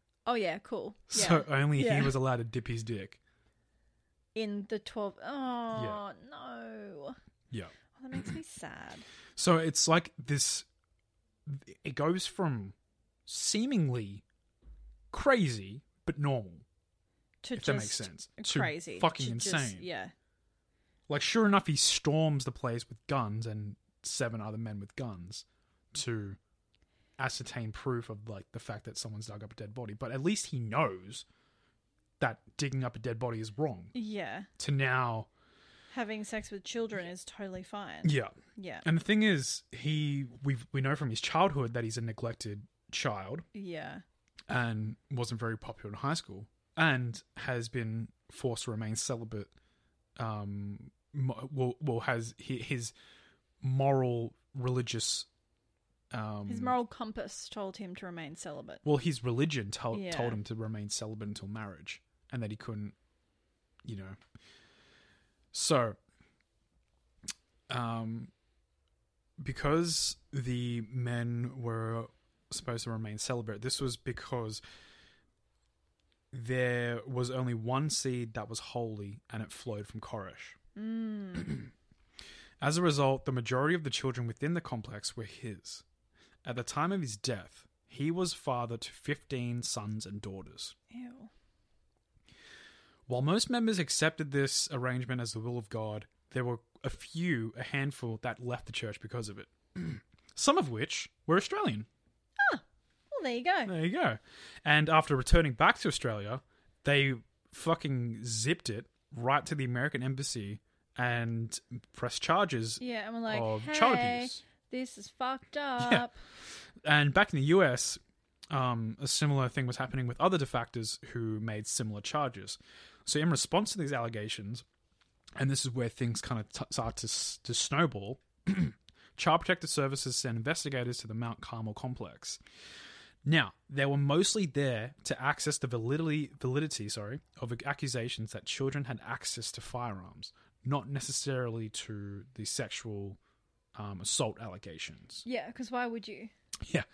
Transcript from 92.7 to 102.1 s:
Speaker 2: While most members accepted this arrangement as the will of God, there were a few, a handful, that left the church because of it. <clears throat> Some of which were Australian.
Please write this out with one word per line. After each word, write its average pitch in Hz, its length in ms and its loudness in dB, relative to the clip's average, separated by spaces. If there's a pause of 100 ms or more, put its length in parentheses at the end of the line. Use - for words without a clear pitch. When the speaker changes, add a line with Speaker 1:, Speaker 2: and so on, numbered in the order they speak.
Speaker 2:
While 123 160 0
most 185 280 4
members 226 280 4
accepted 156 520 2
this 139 420 2
arrangement 127 480 -2
as 113 120 -4
the 113 80 -6
will 120 180 -4
of 110 100 -8
God, 107 380 -4 (240)
there 127 140 -2
were 120 160 -2 (220)
a 127 80 -4
few, 147 680 -2
a 127 40 -6
handful, 135 600 -2
that 123 220 -4
left 120 220 -4
the 117 60 -12
church 131 280 -6
because 107 280 -6
of 98 100 -10
it. - 80 -12 (300)
<clears throat> 170 240 -6 (340)
Some 359 240 6
of 147 120 2
which - 400 -4 (160)
were 165 100 6
Australian. 196 480 2 (680)